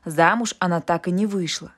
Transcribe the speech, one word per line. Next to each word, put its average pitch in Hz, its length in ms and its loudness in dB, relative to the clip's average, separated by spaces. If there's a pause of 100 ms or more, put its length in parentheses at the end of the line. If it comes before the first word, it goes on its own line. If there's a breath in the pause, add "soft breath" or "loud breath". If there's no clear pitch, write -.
Замуж 170 540 2
она 175 220 0
так 170 280 -2
и 180 40 0
не 202 140 0
вышла. 190 520 -6